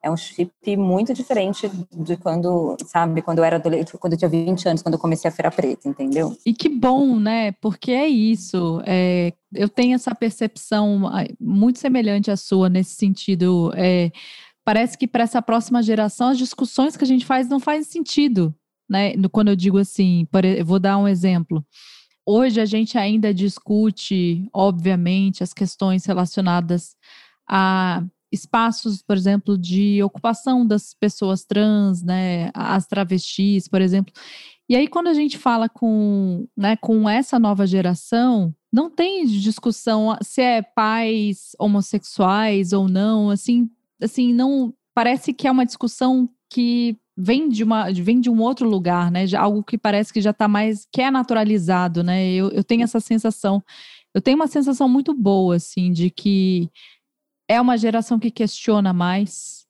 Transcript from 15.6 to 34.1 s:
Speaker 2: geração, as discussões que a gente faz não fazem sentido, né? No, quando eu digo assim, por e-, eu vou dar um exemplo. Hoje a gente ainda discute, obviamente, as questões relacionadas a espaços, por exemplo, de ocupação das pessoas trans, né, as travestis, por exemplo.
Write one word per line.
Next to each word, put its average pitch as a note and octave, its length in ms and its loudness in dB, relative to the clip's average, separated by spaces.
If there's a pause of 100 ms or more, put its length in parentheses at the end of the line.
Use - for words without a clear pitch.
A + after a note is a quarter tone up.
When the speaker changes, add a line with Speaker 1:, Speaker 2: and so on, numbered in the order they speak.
Speaker 2:
geração, A3 460 0
as C4+ 100 2
discussões C4 580 -2
que - 60 0
a C4+ 40 0
gente B3+ 160 2
faz C4 240 0
não C4+ 120 0
fazem D4+ 240 -2
sentido, B3+ 720 0 (340)
né? G3 260 0
No, F#3+ 140 2
quando G#3+ 200 2
eu G3+ 60 4
digo F#3+ 220 2
assim, F#3 540 2
por F#3+ 120 2
e-, F#3+ 180 2
eu E3+ 40 -2
vou F#3 140 2
dar G3 180 2
um G3+ 100 2
exemplo. F3 560 0 (600)
Hoje A3+ 340 2
a A3 60 2
gente A3 320 -2
ainda G#3+ 340 0
discute, F#3+ 1200 -2
obviamente, F#3+ 920 0
as F3+ 100 -8
questões F#3+ 520 -2
relacionadas F3 880 -2 (520)
a F#3 560 0 (300)
espaços, A3+ 680 -2
por G3+ 160 0
exemplo, G3 400 0
de G3 440 0
ocupação A#3 640 0
das G#3 280 -2
pessoas F#3+ 500 -2
trans, G3+ 580 2
né, F3+ 520 -2
as F#3 340 -2
travestis, F#3+ 800 -2
por F#3+ 140 0
exemplo. F#3+ 320 0 (560)